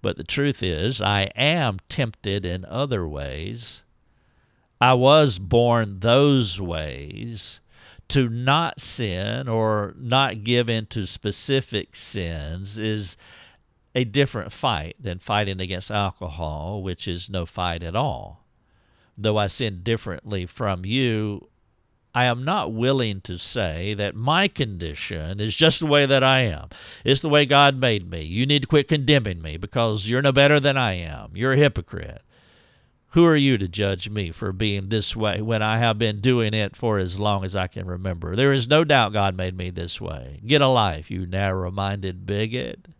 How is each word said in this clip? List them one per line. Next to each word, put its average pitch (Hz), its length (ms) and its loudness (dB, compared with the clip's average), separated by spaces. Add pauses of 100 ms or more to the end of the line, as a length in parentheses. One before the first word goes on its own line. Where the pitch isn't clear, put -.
But 98 160 -2
the - 60 -10
truth - 400 -2
is, 92 380 -2
I 98 340 0
am 131 440 0 (100)
tempted 104 560 -4
in 92 200 -4
other 117 420 -4
ways. 76 760 -8 (960)
I 127 140 6
was 131 460 6
born 113 600 2
those 117 600 4
ways. 82 1000 -8 (500)
To 131 180 2
not 131 540 -2
sin 110 680 -4
or 110 520 0
not 123 440 0
give 120 240 2
in 113 200 -2
to 104 180 -6
specific - 920 -4
sins 87 840 -6
is 107 380 -4 (760)
a 127 100 2
different 120 480 -2
fight 87 480 -4
than 92 200 -8
fighting 101 400 -2
against 92 320 -6
alcohol, 85 880 -4
which 92 260 -6
is 87 220 -6
no 92 160 -4
fight 87 380 -4
at 85 120 -6
all. 127 500 -4 (680)
Though 107 220 0
I 104 80 2
sin 98 380 -4
differently 101 640 -4
from 95 380 -4
you, 107 640 -2 (680)
I 123 100 4
am 123 180 0
not 147 300 -2
willing 113 480 0
to 90 160 -8
say 92 560 -4
that 101 220 -2
my 151 320 0
condition 87 920 -6
is 107 160 -2
just 160 240 4
the 165 60 -2
way 143 220 4
that 131 160 4
I 131 180 4
am. 78 280 -4 (360)
It's 135 160 4
the 160 80 -2
way 147 160 6
God 139 340 6
made 107 300 0
me. 85 140 -6
You 101 240 -2
need 143 160 4
to - 40 -8
quit 147 200 4
condemning 131 520 2
me 80 180 -8
because 107 520 -2
you're 127 140 2
no 139 80 6
better 143 280 6
than 135 180 0
I 117 160 0
am. 87 420 -10
You're 127 180 0
a 131 40 4
hypocrite. - 640 0 (920)
Who 170 120 8
are 165 100 8
you 139 220 4
to 95 100 -2
judge 98 400 -2
me 101 240 -4
for 98 200 -6
being 98 380 -2
this 107 260 0
way 107 260 -2
when 110 220 0
I 110 160 0
have 113 180 2
been 107 240 0
doing 117 320 2
it 104 220 -2
for 110 240 0
as 92 200 -4
long 101 240 0
as 95 120 -6
I 92 100 0
can 92 220 -10
remember? 90 480 -6
There 139 180 4
is 123 140 0
no 151 160 6
doubt 127 300 4
God 98 220 0
made 90 220 -6
me 90 140 -6
this 87 280 -8
way. 71 460 -10
Get 143 160 4
a 135 60 6
life, 101 420 2
you 92 160 -6
narrow-minded 95 1040 -4
bigot. 110 600 -6 (120)